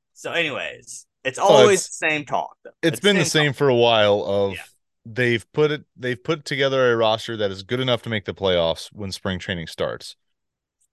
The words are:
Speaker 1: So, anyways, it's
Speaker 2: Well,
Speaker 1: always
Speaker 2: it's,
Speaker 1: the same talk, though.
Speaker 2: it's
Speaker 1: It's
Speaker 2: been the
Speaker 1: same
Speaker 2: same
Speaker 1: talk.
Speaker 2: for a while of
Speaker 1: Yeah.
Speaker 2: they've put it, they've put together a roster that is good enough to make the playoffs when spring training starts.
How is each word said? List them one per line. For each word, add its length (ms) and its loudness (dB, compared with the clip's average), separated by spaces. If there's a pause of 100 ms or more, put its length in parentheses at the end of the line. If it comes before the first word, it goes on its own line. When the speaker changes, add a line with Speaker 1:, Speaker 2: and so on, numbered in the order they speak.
(140)
Speaker 1:
So, 180 -12
anyways, 760 -6 (160)
it's 160 -6
Speaker 2:
Well, 80 2
Speaker 1:
always 320 8
Speaker 2:
it's, 200 -12
Speaker 1:
the 80 -2
same 180 -4
talk, 380 -6
though. 80 -20 (120)
Speaker 2:
it's 140 0
Speaker 1:
It's 20 -14
Speaker 2:
been 160 2
the 100 0
Speaker 1:
same 200 0
Speaker 2:
same 80 0
Speaker 1:
talk. 40 -20
Speaker 2:
for 120 2
a 60 4
while 480 4
of 300 0
Speaker 1:
Yeah. 100 -12 (420)
Speaker 2:
they've 480 -2
put 180 0
it, 140 -10 (100)
they've 260 -8
put 220 -6
together 480 0
a 60 2
roster 400 0
that 140 -2
is 120 -14
good 160 -4
enough 220 -2
to 80 -12
make 160 -6
the 80 -6
playoffs 580 0
when 200 -12
spring 280 -8
training 280 -8
starts. 480 -8 (760)